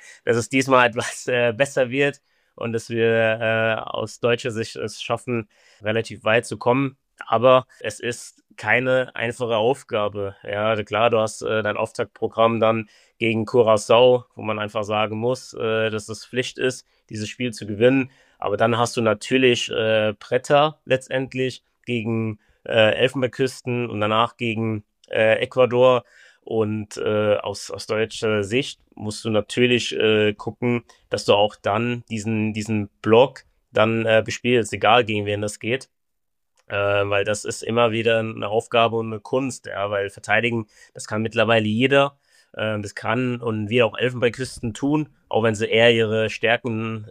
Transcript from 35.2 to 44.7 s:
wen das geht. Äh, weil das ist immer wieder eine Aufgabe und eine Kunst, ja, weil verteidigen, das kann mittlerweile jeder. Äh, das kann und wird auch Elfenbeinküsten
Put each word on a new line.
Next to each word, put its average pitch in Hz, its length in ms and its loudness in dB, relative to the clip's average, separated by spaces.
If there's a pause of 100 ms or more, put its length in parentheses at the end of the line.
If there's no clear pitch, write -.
wen 104 160 -4
das 104 180 -6
geht. 117 300 -6 (800)
Äh, - 80 -8
weil 101 500 0
das 104 200 -4
ist - 160 -8
immer 117 300 2
wieder 113 280 0
eine 113 280 -6
Aufgabe 113 480 0
und 113 120 -4
eine 110 120 -8
Kunst, 131 480 -4
ja, 101 220 -6
weil 101 200 -4
verteidigen, 113 580 0 (260)
das - 140 -18
kann 107 140 -2
mittlerweile 110 460 2
jeder. 135 500 2 (360)
Äh, 107 260 -4
das 101 160 -10
kann 123 460 -2
und 110 280 -4
wird 120 140 4
auch 107 140 0
Elfenbeinküsten 123 760 -4